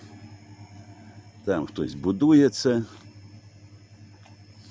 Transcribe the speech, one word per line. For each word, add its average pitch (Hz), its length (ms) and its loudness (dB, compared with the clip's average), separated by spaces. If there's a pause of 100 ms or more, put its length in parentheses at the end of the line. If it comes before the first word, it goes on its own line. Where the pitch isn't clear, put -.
(1400)
Там 85 220 -2
хтось 71 280 -6
будується. 120 920 2 (1900)